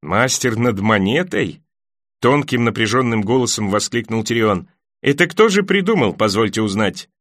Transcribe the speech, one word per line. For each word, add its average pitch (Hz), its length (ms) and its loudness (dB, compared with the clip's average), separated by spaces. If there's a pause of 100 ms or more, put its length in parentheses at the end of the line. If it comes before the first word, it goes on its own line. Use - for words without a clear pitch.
«Мастер 113 540 -2
над 117 240 0
монетой?» 107 800 0 (600)
тонким 127 420 2
напряжённым 113 600 0
голосом 110 460 0
воскликнул 110 540 -2
Тирион. 110 460 0 (320)
«Это 147 260 2
кто 220 220 4
же 196 140 2
придумал, 190 500 2
позвольте 107 480 0
узнать?» 101 480 -2 (120)